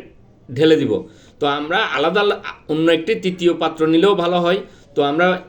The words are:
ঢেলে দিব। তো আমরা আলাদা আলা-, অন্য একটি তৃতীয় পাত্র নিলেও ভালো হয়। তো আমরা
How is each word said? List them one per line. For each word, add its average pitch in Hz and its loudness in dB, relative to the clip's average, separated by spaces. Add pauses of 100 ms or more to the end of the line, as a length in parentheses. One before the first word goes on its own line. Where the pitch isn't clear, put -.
(480)
ঢেলে 156 4
দিব। 127 0 (480)
তো 147 0
আমরা 147 -2
আলাদা 165 -2
আলা-, 202 -2 (260)
অন্য 156 0
একটি 160 0
তৃতীয় 180 0
পাত্র 160 -4
নিলেও 170 4
ভালো 175 0
হয়। 175 0 (340)
তো 147 0
আমরা 156 0 (220)